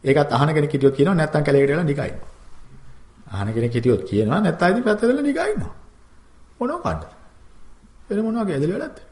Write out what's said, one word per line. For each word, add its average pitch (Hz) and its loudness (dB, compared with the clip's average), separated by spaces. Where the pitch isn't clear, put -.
ඒකත් 143 2
අහන 139 2
කෙනෙක් 151 0
හිටියොත් 135 4
කියනවා, 170 4
නැත්තම් 151 2
කැලේකට 139 4
වෙලා 165 0
නිකන් 143 0
ඉන්නවා. - -8
අහන 101 -6
කෙනෙක් 117 -2
හිටියොත් 120 2
කියනවා, 110 0
නැත්තම් 180 2
ඉතින් 220 2
පැත්තට 214 2
වෙලා 277 2
නිකන් 285 0
ඉන්නවා. - -4
මොනවා 302 -6
කන්න? 80 -4
වෙන 202 -4
මොනවා 220 -2
කියදල 151 -2
වැඩක්ද? 277 -8